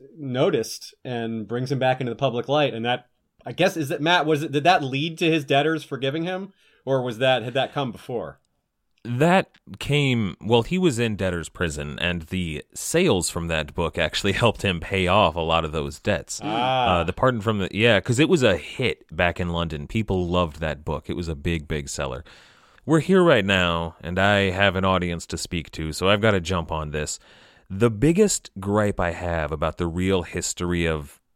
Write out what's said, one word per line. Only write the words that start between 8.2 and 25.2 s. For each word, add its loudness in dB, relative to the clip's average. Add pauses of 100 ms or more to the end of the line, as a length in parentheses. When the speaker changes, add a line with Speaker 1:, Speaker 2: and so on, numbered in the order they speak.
Speaker 2:
That 2 (280)
came, 0
well, 4
he -4
was 2
in -2
debtor's -2
prison, -6
and -2
the -6 (100)
sales 2
from -4
that -2
book -2
actually 0
<laughs> 0
helped 0
him -2
pay -2
off 4
a -2
lot 2
of -6
those -6
debts. -4
Speaker 1:
Ah. 0
Speaker 2:
Uh, 0
the -4
pardon 0
from -2
the, -2
yeah, 4
'cause 0
it 4
was 4
a 6
hit -6 (100)
back 0
in -2
London. -4
People 0
loved 0
that -4
book. -6
It -6
was -6
a -4
big, -4
big -4
seller. -6 (600)
We're 4
here 4
right 6
now, 0
and -4
I 4
have 2
an 0
audience 0